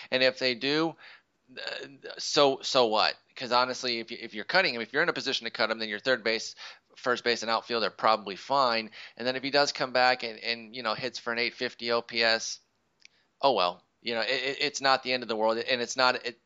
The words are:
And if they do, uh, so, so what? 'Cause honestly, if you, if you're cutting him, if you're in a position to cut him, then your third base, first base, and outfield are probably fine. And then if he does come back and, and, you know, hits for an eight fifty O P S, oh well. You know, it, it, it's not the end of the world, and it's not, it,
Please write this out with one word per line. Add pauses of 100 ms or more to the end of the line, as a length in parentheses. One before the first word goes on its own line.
(120)
And
if
they
do, (640)
uh, (320)
so,
so
what? (180)
'Cause
honestly,
if
you,
if
you're
cutting
him,
if
you're
in
a
position
to
cut
him,
then
your
third
base, (400)
first
base,
and
outfield
are
probably
fine. (240)
And
then
if
he
does
come
back
and,
and,
you
know,
hits
for
an
eight
fifty
O
P
S, (840)
oh
well. (200)
You
know,
it,
it,
it's
not
the
end
of
the
world,
and
it's
not,
it,